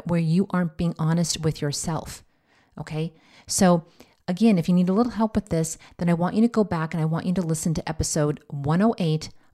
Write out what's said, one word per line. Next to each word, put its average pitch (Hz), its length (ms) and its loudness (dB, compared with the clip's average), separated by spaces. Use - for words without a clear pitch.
where 170 140 0
you 165 300 2
aren't 175 260 -2
being 170 240 -2
honest 165 400 0
with 156 220 -2
yourself, - 600 -6
okay? 160 340 -6
So 175 380 4
again, 196 300 4
if 160 100 0
you 180 80 4
need 180 140 4
a 185 40 0
little 226 200 0
help 214 220 -2
with - 140 -4
this, 160 280 -2
then 175 120 0
I 170 40 4
want 170 220 0
you 214 60 4
to 233 60 4
go 220 160 0
back 160 300 -4
and 165 80 -2
I 156 40 2
want 160 200 -2
you 180 100 0
to 185 60 -2
listen 160 340 -2
to - 140 -8
episode 151 600 -2
one 147 320 0
oh 233 160 4
eight 156 320 -2